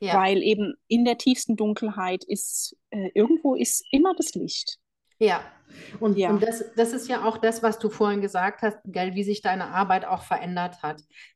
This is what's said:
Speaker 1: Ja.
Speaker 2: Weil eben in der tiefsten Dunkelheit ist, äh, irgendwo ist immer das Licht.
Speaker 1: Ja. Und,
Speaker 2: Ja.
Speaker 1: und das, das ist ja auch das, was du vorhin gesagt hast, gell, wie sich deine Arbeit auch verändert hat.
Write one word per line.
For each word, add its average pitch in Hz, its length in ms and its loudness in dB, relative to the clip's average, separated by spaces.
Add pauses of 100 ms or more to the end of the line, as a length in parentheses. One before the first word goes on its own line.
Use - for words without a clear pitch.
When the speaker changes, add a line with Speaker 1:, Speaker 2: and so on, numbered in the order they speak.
Speaker 1:
Ja. 190 180 -2
Speaker 2:
Weil 190 240 2
eben 202 320 0 (140)
in 233 160 4
der 240 140 2
tiefsten 247 380 0
Dunkelheit 202 680 -2
ist, - 500 -6 (160)
äh, 190 240 -6
irgendwo 262 400 4
ist - 360 -2
immer 339 240 4
das 359 200 -4
Licht. - 440 -8 (400)
Speaker 1:
Ja. 196 240 2 (580)
Und, 214 160 2
Speaker 2:
Ja. 185 140 2
Speaker 1:
und 202 120 2
das, 226 220 2 (100)
das 233 200 2
ist 247 140 -8
ja 233 160 -4
auch 233 120 0
das, 226 260 0
was 214 160 2
du 214 120 -2
vorhin 202 320 0
gesagt 202 400 -2
hast, 214 240 -2
gell, 185 280 -4
wie 202 80 -2
sich 202 200 -2
deine 185 240 -2
Arbeit 185 400 0
auch 185 160 -4
verändert 175 600 -6
hat. 151 200 -8 (340)